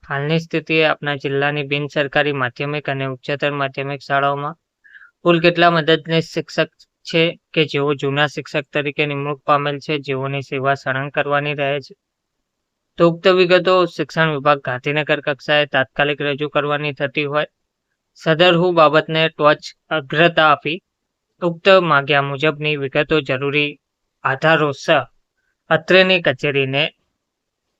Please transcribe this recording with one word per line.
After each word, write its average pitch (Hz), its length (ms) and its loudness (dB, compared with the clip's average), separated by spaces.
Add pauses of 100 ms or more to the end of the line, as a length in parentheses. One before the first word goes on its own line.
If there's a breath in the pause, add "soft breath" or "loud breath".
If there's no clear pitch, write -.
હાલની 147 360 -4
સ્થિતિએ 160 460 -2
આપના 147 300 -4
જિલ્લાની 143 560 -4
બિનસરકારી 147 600 -2
માધ્યમિક 143 560 -6
અને 135 160 -4
ઉચ્ચતર 139 460 -6
માધ્યમિક 139 500 -6
શાળાઓમાં 143 580 -2 (600 loud breath)
કુલ 175 200 4
કેટલા 170 320 4
મદદનીશ 160 600 0
શિક્ષક 160 380 -4 (360)
છે 165 160 -2 (300)
કે 160 140 0
જેઓ 143 280 -2
જૂના 143 340 -2
શિક્ષક 143 440 -8
તરીકે 147 340 -4
નિમણૂક 143 380 -6
પામેલ 143 360 0
છે, 156 200 -6
જેઓની 139 420 -6
સેવા 135 340 -2
સાણંદ 135 360 -6
કરવાની 147 420 -2
રહે 143 260 -4
છે? - 140 -18 (1040)
તો 170 80 6
ઉક્ત 165 200 -2
વિગતો 185 480 4 (100)
શિક્ષણ 160 480 -2
વિભાગ, 143 260 2
ગાંધીનગર 147 600 -4
કક્ષાએ 147 440 0
તાત્કાલિક 143 560 -2
રજૂ 143 280 -4
કરવાની 147 440 -2
થતી 147 320 -4
હોય, 151 220 -2 (760)
સદરહુ 170 520 4
બાબતને 156 560 4
ટોચ 151 320 2 (280)
અગ્રતા 156 600 2
આપી 147 280 0 (640)
ઉક્ત 170 260 -2 (160)
માગ્યા 143 380 2
મુજબની 147 560 -2
વિગતો 147 440 -2
જરૂરી 143 500 -2 (520)
આધારો 151 480 2
સહ - 160 -10 (840)
અત્રેની 180 520 2
કચેરીને 139 600 -2 (960)